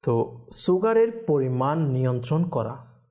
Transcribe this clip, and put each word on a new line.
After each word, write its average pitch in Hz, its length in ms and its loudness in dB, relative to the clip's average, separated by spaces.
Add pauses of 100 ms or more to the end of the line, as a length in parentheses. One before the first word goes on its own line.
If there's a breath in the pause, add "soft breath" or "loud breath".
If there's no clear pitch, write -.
তো 117 500 -2
সুগারের 226 720 2
পরিমাণ 139 640 0
নিয়ন্ত্রণ 127 540 0
করা 120 420 -6 (240)